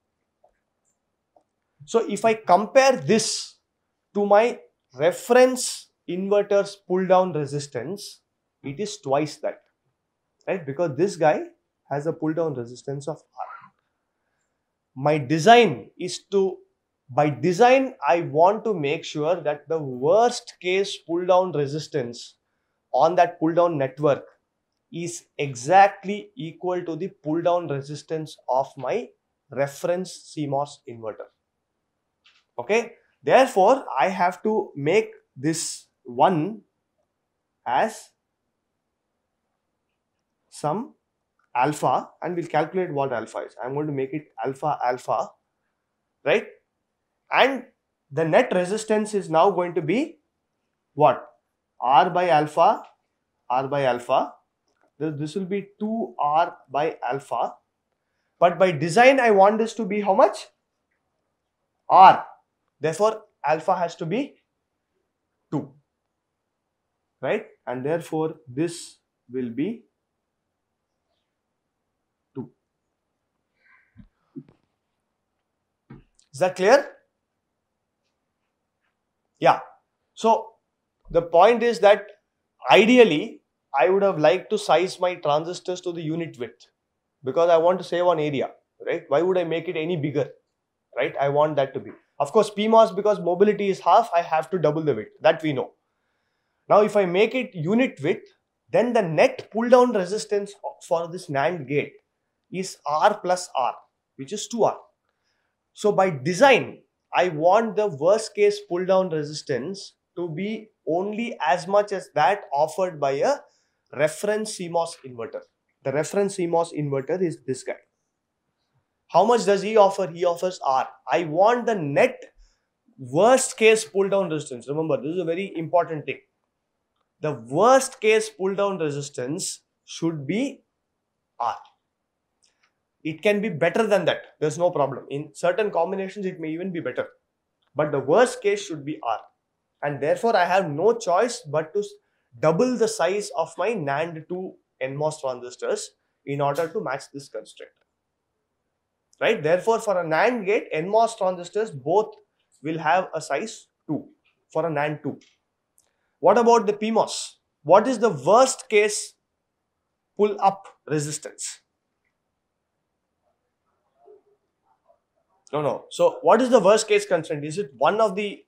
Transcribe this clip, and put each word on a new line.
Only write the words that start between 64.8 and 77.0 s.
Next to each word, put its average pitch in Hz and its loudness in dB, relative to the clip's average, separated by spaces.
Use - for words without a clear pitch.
two. 143 -6
Right? 190 -4
And 127 -8
therefore, 160 -4
this 156 -8
will 123 -6
be 160 -8
two. 127 -12
Is 135 -16
that 185 -2
clear? 220 4